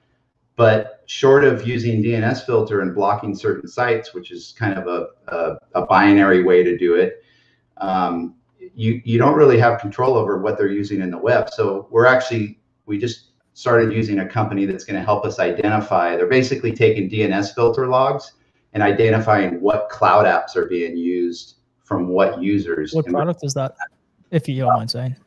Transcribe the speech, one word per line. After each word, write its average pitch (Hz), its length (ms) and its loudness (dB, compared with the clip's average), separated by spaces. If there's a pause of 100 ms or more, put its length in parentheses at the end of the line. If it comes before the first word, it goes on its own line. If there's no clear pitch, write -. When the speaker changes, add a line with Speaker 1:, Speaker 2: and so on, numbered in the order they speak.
(560)
Speaker 1:
But 110 500 2
short 139 380 4
of 110 200 2
using 113 380 -2
D 117 140 0
N 110 80 -2
S 127 200 -4
filter 107 360 0
and 95 120 -4
blocking 101 440 -2
certain - 320 -6
sites, 120 440 -4
which 90 200 -14
is 87 260 -18
kind 101 180 -4
of 90 120 -8
a, - 440 -8
a, 82 500 -6
a 90 40 -6
binary 98 560 6
way 90 220 6
to 87 120 0
do 87 200 2
it, - 260 0 (540)
um, 87 580 -4 (400)
you, 113 300 -4
you 117 140 2
don't 139 160 4
really 139 240 6
have 120 220 2
control 127 360 -2
over 98 220 0
what 104 200 -4
they're 101 100 0
using 101 320 -4
in 92 100 -4
the 87 80 -10
web. 110 320 0
So 98 400 -4
we're 113 160 4
actually, 117 540 0 (260)
we 104 120 -6
just 117 320 -8 (240)
started 113 380 2
using 104 280 -2
a 92 80 -6
company 101 360 -2
that's 95 200 -6
gonna 95 180 -8
help 101 220 -2
us 95 140 -6
identify. 90 800 0
They're 87 100 0
basically 127 460 0
taking 104 360 2
D 107 160 -2
N 95 80 0
S 101 200 -4
filter 120 360 0
logs 131 440 0 (420)
and 104 80 -2
identifying 101 800 2
what 104 280 0
cloud 95 380 2
apps - 280 0
are 87 120 0
being 85 300 -4
used 87 600 -4 (260)
from 90 260 -4
what 90 320 0
users. 95 540 -4
Speaker 2:
What 160 120 -2
Speaker 1:
And - 80 -4
Speaker 2:
product 160 280 -4
is 139 120 -6
that, 135 200 -6 (560)
if 165 180 -2
you 131 120 -4
don't 127 140 2
mind 113 160 -4
saying? 127 260 -8 (100)